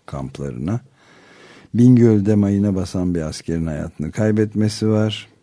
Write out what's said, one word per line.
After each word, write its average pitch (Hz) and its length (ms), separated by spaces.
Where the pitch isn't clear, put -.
kamplarına. 69 760
Bingöl'de 113 640
mayına 101 400
basan 92 400
bir 82 60
askerin 82 440
hayatını 78 460
kaybetmesi 107 800
var. 107 400